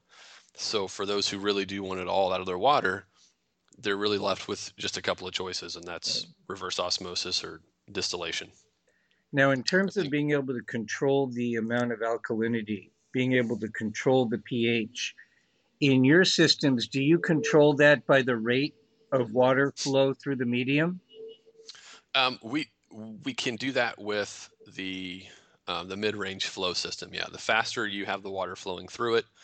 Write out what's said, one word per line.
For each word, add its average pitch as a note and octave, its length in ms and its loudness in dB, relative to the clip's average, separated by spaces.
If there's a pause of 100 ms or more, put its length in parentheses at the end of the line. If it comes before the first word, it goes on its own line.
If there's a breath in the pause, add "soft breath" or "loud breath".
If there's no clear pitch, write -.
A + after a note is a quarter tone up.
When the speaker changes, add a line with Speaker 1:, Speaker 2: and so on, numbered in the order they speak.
(540 loud breath)
Speaker 1:
So G2+ 320 -2
for G2 200 -6
those G2+ 240 0
who G2+ 80 -6
really G2+ 260 0
do G2 180 -6
want F#2 180 -4
it F2+ 80 -6
all F#2 220 2
out F#2 100 0
of F#2 60 -6
their F2+ 120 -4
water, G2 480 2 (720 soft breath)
they're G#2 180 -2
really G#2 220 0
left G2 300 -4
with - 280 -8
just - 220 -6
a F#2 40 -12
couple F#2 240 -2
of F2+ 60 -10
choices, F2+ 440 -8
and E2+ 100 -14
that's E2+ 380 -6
Speaker 2:
Right. E2+ 100 -20 (140)
Speaker 1:
reverse F#2+ 300 -6
osmosis F2+ 640 -4
or E2+ 200 -12 (280)
distillation. F2+ 600 -6 (800)
Speaker 2:
Now, C#3 200 4
in B2+ 100 0
terms F#3+ 340 2
Speaker 1:
I G3 40 0
Speaker 2:
of E3+ 40 2
Speaker 1:
think C#3 80 -4
Speaker 2:
being D3 200 0
able C3+ 200 0
to A#2 120 -6
control C#3 640 0
the A#2+ 260 -2
amount A#2 380 0
of G#2 80 -6
alkalinity, A2+ 880 -2 (220)
being B2+ 200 2
able A#2+ 280 2
to G#2+ 80 -4
control A#2+ 580 2
the A2 120 -2
P A#2 300 -2
H, - 460 -2 (640 soft breath)
in C3 240 6
your E3+ 220 8
systems, C3+ 600 4
do C3+ 160 -2
you D#3+ 160 6
control D3+ 580 6
that D3 300 6
by C3+ 140 6
the B2 160 0
rate B2 380 0 (380)
of A#2+ 200 0
water C3 440 4
flow C3+ 380 2
through C#3 220 -4
the B2+ 80 -2
medium? C#3 560 0 (1120 loud breath)
Speaker 1:
Um, B2+ 300 2
we, C3 240 -4 (560)
we C3 100 -6
can A#2+ 220 -4
do C3 160 -6
that A#2+ 260 -2
with G#2 520 -6 (240)
the, F#2 500 -8 (420 loud breath)
um, F2 220 -6
the F#2+ 80 -8
mid-range G2+ 500 -4
flow F#2 280 -4
system. F2+ 380 -8
Yeah, E2+ 180 -6
the - 80 -16
faster A2 500 -2
you G2+ 180 -6
have G2 160 -6
the G2 80 -10
water F#2 240 -6
flowing F2+ 320 -10
through A#2 300 -2
it, A2 80 0 (200 loud breath)